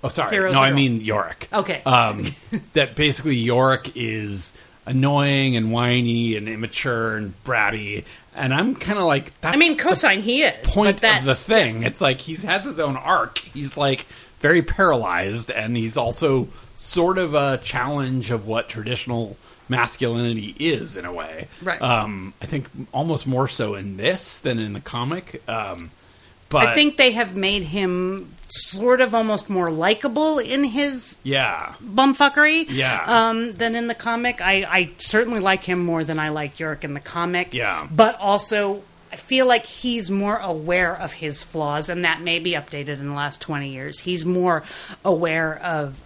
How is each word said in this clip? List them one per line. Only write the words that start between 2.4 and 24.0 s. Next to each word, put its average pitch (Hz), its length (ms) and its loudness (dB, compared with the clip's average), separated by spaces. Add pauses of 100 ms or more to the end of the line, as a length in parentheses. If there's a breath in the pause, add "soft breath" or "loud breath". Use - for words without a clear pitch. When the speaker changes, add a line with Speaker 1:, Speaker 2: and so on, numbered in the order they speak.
Speaker 2:
<laughs> - 220 -8
Speaker 1:
that 143 200 0
basically 143 480 0
Yorick 127 520 2
is 110 580 -6 (320 loud breath)
annoying 139 720 2
and 110 160 0
whiny 117 640 2
and 104 140 -6
immature 113 680 -4
and 104 160 -6 (100)
bratty, 104 640 -2 (320 loud breath)
and 131 160 0
I'm 185 240 2
kinda 202 260 -2
like, 147 300 0 (100)
Speaker 2:
I 170 140 0
mean, 330 220 6
Speaker 1:
"That's - 40 -2
the 302 60 2
Speaker 2:
cosine 226 320 4
he 240 220 0
is, 240 100 4 (220)
Speaker 1:
point 202 140 6 (120)
Speaker 2:
but 220 160 6
Speaker 1:
of 135 80 0
the - 60 2
Speaker 2:
that's - 140 2
Speaker 1:
thing." 120 400 4
It's 117 180 -2
like, 131 180 2
he 160 140 -10 (120)
has 190 200 0
his 151 120 -8
own 143 200 0
arc. 139 400 0
He's, 139 400 -10
like, 139 260 0 (380 loud breath)
very 165 180 6
paralyzed, 110 880 2
and 113 240 -2
he's 113 220 -2
also 131 520 2 (280 loud breath)
sort 175 400 2
of 175 180 0
a 139 300 2
challenge 131 680 -2
of 110 160 -2
what 113 220 -2
traditional 117 720 -6 (300 loud breath)
masculinity 117 920 0
is, 156 380 -2
in 180 100 -10
a - 60 -10
way. - 360 -10 (140)
Speaker 2:
Right. 175 180 -4
Speaker 1:
Um, 104 640 -2
I - 40 -12
think 135 220 -6 (240)
almost 151 340 -2
more 131 220 2
so 104 260 -4
in 98 220 -8
this 156 440 -2